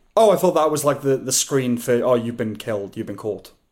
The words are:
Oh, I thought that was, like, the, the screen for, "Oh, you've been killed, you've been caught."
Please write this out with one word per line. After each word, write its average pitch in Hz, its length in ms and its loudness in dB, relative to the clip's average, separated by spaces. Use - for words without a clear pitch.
Oh, 214 160 6
I 180 60 4
thought 180 180 2
that 156 160 2
was, 143 140 -2
like, 139 160 0
the, 135 160 2
the 123 160 -6
screen 123 440 0
for, 120 240 0
"Oh, 123 140 4
you've 117 220 -2
been 110 180 -4
killed, 101 400 -6
you've 110 100 -8
been 101 120 -10
caught." 101 340 -8